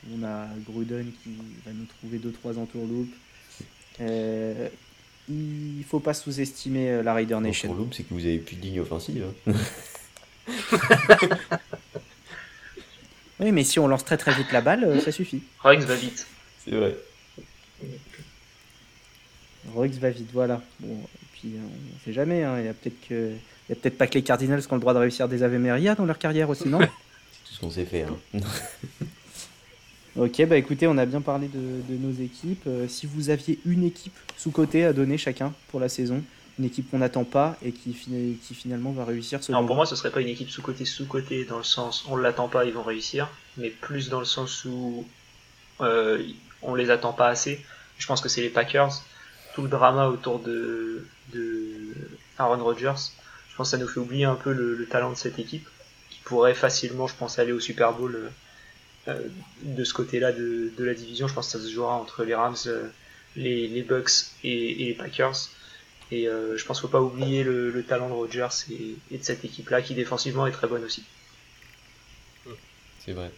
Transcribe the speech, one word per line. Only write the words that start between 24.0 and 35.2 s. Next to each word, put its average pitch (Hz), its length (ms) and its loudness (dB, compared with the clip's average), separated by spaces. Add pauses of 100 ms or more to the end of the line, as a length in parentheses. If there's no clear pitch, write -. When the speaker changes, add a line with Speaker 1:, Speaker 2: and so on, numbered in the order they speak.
Speaker 1:
que - 60 -4
les 135 100 4
Cardinals 135 420 2
qui - 60 -4
ont 127 60 2
le - 20 2
droit 123 140 4
de 123 60 6
réussir 123 280 4
des 123 160 2
Ave 123 140 4
Maria 131 380 4
dans 202 100 2
leur 160 120 2
carrière 156 320 2
aussi, 143 200 0
non ? 156 100 4
Speaker 2:
<laughs> - 0 -
C'est 170 80 8
tout - 680 -14
ce - 40 -16
qu'on 82 120 -4
sait 87 140 -2
faire, 80 240 -2 (240)
hein. 104 60 -2
<laughs> 98 100 -4 (1700)
Speaker 1:
Ok, 123 300 4
bah 165 100 6
écoutez, 147 320 4
on 151 100 6
a 127 80 6
bien 135 140 -2
parlé 139 300 -2
de, 127 400 -6
de 127 80 -4
nos 131 160 -2
équipes. 143 540 -6
Euh, 123 200 -2
si - 180 -8
vous 147 240 -4
aviez 151 360 0
une 175 180 4
équipe 175 340 -4 (200)
sous-cotée 160 480 4
à 156 80 6
donner 139 240 4
chacun 139 360 -2 (140)